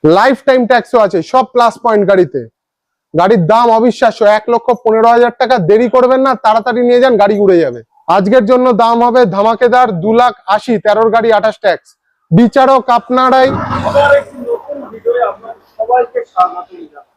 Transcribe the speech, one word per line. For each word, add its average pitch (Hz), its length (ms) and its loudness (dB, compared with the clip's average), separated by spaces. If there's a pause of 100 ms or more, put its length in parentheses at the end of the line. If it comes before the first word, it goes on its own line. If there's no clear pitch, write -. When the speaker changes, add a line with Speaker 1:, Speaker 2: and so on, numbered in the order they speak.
Speaker 1:
লাইফ 202 400 2
টাইম 254 220 0
ট্যাক্সও 240 320 -2
আছে, 196 240 -2
সব 254 220 -2
প্লাস 233 380 -2
পয়েন্ট 214 260 0
গাড়িতে। 175 320 0 (720)
গাড়ির 180 320 0
দাম 233 240 2
অবিশ্বাস্য, 226 540 0
এক 214 240 2
লক্ষ 233 220 -2
পনেরো 220 380 0
হাজার 240 300 2
টাকা। 247 200 0
দেরি 208 300 0
করবেন 254 320 0
না, 269 140 0
তাড়াতাড়ি 226 480 -2
নিয়ে 247 180 2
যান, 254 160 2
গাড়ি 202 220 2
উড়ে 190 200 2
যাবে। 123 220 -4 (280)
আজকের 202 360 2
জন্য 254 280 2
দাম 233 320 0
হবে 240 220 2
ধামাকেদার, 226 600 0 (120)
দু 214 120 -2
লাখ 240 220 2 (120)
আশি, 208 320 -2
তেরোর 214 320 0
গাড়ি 226 220 0
আঠাশ 214 280 0
ট্যাক্স। - 280 -2 (420)
বিচারক 254 580 2
আপনারাই। 254 600 0 (360)
Speaker 2:
আবার 285 320 2
একটি - 220 -6
নতুন 466 400 -10 (120)
ভিডিওয়ে 466 320 -4
আপনাদের - 440 -10 (100)
সবাইকে 240 480 -4
স্বাগত 180 460 -6
জানাই। 147 360 -20 (100)